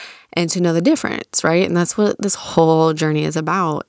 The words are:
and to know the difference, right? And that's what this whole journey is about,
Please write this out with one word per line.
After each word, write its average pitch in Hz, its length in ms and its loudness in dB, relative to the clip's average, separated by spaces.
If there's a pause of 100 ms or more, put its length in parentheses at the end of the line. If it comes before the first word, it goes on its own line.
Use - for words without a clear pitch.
(340)
and 170 160 -2
to 180 100 -2
know 175 140 0
the 170 80 0
difference, - 600 -2
right? 170 240 2
And 175 100 0
that's 175 180 0
what 208 240 0
this 196 140 -2
whole 160 600 2
journey 151 300 0
is 156 120 -4
about, 160 540 -2